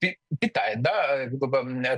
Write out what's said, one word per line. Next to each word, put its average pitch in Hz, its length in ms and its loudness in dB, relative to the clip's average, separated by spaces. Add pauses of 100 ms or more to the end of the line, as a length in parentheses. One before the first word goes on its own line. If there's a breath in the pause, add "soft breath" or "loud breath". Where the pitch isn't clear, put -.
пі-, 185 160 -2 (240)
питає, 110 360 0
да, 147 400 2
е, 135 40 -2 (200)
якби, 135 180 2
м, 127 260 -2 (140)